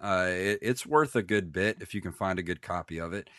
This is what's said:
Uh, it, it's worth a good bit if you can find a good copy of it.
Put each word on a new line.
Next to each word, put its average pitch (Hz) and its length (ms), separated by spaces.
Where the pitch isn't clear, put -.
Uh, 92 280
it, 98 340
it's 127 240
worth 151 300
a 110 80
good 92 280
bit 98 280
if 87 120
you 104 80
can 90 120
find 92 260
a 90 60
good 85 180
copy 82 380
of 85 120
it. 101 160